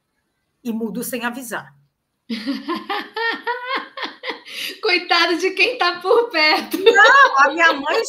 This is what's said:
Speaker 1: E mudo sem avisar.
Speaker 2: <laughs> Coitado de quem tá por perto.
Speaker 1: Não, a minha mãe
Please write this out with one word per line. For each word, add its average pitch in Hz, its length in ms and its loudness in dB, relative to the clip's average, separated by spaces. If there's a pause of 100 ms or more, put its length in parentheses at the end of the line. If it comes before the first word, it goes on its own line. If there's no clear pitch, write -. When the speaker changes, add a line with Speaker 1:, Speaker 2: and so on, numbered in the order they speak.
(640)
Speaker 1:
E 233 80 -4
mudo 220 320 -6
sem 233 200 -6
avisar. 240 480 -10 (560)
Speaker 2:
<laughs> 440 2500 -8
Coitado 349 560 0
de 370 120 0
quem 392 280 -2
tá 349 220 -2
por 466 300 2
perto. 320 480 0
Speaker 1:
Não, 480 600 6
a 285 140 4
minha 330 220 2
mãe 302 340 -2